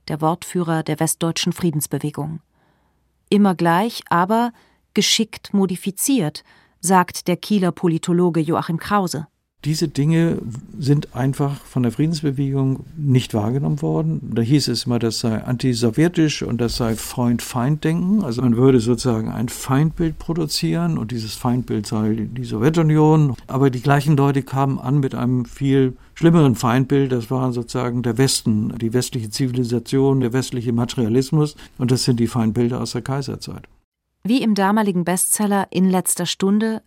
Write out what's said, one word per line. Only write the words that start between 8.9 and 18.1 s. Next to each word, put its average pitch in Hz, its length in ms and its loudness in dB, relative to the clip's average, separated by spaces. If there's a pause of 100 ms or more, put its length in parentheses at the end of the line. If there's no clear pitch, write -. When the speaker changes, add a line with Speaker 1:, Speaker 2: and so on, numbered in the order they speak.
Speaker 2:
Diese 160 220 0
Dinge 165 560 2 (340)
sind 143 380 0
einfach 139 460 -2
von - 240 -2
der 113 80 2
Friedensbewegung 139 920 -2 (120)
nicht 131 360 2
wahrgenommen 139 480 -2
worden. 160 540 -2
Da 117 80 2
hieß 131 240 2
es 123 200 -4
immer, 120 120 0
das 113 220 -2
sei 110 200 -2
antisowjetisch 131 1000 0
und 120 180 -2
das 117 160 -2
sei 113 200 0
Freund-Feind-Denken. 151 1300 0